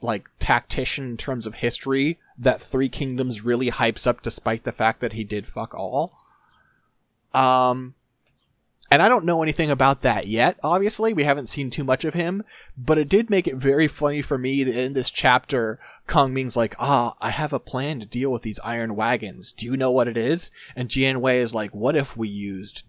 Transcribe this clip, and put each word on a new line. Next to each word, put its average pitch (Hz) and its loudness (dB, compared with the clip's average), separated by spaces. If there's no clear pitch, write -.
like, 113 -4
tactician 131 0
in 117 -8
terms 120 -6
of 107 -10
history 135 0
that 123 0
Three 135 0
Kingdoms 127 -4
really 120 0
hypes 113 0
up 123 2
despite 113 -4
the 113 -6
fact 113 0
that 113 -4
he 110 -6
did 104 -8
fuck - -10
all. 127 -4
Um, 127 2
and 143 6
I 202 8
don't 233 4
know 165 0
anything 156 0
about 135 4
that 104 2
yet, 113 2
obviously. 202 2
We 170 0
haven't 143 0
seen 165 -6
too 147 -6
much 131 0
of 156 -2
him, 175 -2
but 143 2
it 151 2
did 214 4
make 190 2
it 139 -2
very 139 4
funny 147 -2
for 139 -2
me 135 0
that 127 0
in 131 -2
this 127 0
chapter, 123 2
Kong 135 4
Ming's 131 -4
like, 117 0
"Ah, 123 2
I 110 -4
have 147 -4
a 135 -2
plan 135 -6
to 104 -12
deal 127 -2
with 117 -4
these 107 -6
iron 113 -4
wagons. 110 -2
Do - -10
you 123 -4
know 131 2
what 123 4
it 113 -4
is?" 131 0
And 123 -6
Jian 131 0
Wei 127 2
is 117 -2
like, 107 -4
"What 113 0
if 139 -2
we 113 -4
used 101 -10